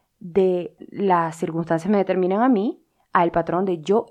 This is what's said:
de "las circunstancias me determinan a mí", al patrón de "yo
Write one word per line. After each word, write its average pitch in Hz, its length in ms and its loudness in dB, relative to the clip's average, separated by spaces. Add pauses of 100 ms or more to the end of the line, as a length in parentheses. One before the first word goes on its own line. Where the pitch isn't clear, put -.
(200)
de 180 580 0
"las 170 560 -2
circunstancias 165 560 -4
me 208 80 4
determinan 185 440 0
a 262 60 4
mí", 240 320 0 (320)
al 170 200 2
patrón 170 320 -2
de 175 160 -2
"yo 196 300 0